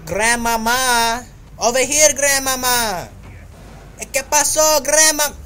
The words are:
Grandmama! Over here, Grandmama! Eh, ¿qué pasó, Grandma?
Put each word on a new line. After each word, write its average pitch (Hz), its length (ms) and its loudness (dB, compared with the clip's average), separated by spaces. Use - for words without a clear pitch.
Grandmama! 233 1200 -2
Over 233 220 0
here, 294 320 2
Grandmama! 254 960 -2
Eh, - 140 -16
¿qué 269 100 -2
pasó, 302 600 2
Grandma? 294 500 2